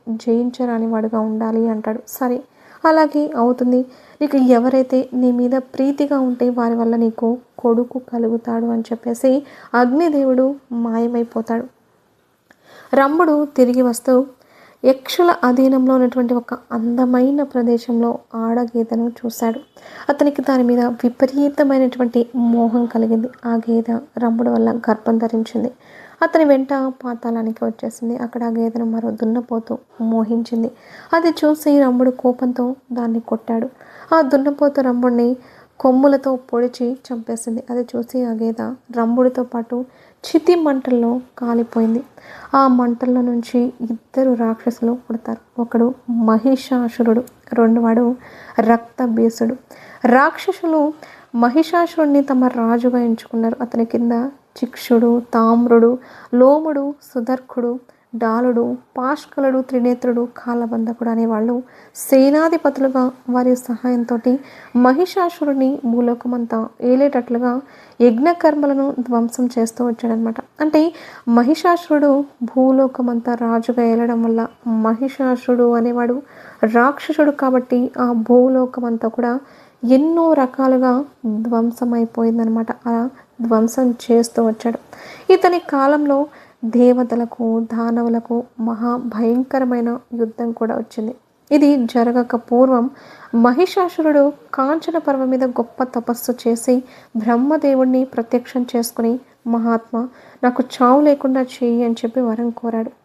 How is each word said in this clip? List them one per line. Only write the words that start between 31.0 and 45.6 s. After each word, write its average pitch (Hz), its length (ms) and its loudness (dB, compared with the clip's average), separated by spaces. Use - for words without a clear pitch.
అది 330 140 2
చూసి 302 520 2
రంభుడు 254 300 2
కోపంతో 247 640 -2
దాన్ని 233 280 -4
కొట్టాడు. 226 480 -6
ఆ 320 60 6
దున్నపోతు 285 600 0
రంభుడిని 247 560 0
కొమ్ములతో 269 560 2
పొడిచి 247 560 -4
చంపేసింది. 233 800 -10
అది 240 160 -4
చూసి 240 280 -4
ఆ 233 80 -4
గీత 226 440 -4
రంభుడితో 247 460 0
పాటు 240 420 -6
చితి 330 300 2
మంటల్లో 254 640 0
కాలిపోయింది. 233 640 0
ఆ 269 140 4
మంటల్లో 247 520 2
నుంచి 240 600 -2
ఇద్దరు 247 520 -2
రాక్షసులు 233 640 -2
పుడతారు. 226 500 -8